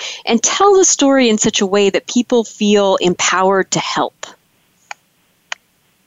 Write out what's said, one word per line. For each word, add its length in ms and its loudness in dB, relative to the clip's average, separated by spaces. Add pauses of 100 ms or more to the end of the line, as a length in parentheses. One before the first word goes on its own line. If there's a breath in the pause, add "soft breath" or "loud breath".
(260 loud breath)
and 160 0
tell 360 2
the 80 4
story 420 2
in 100 2
such 220 -2
a 60 0
way 240 0
that 180 -4
people 380 -2
feel 520 0
empowered 760 0
to 80 -4
help? 480 -8 (1800)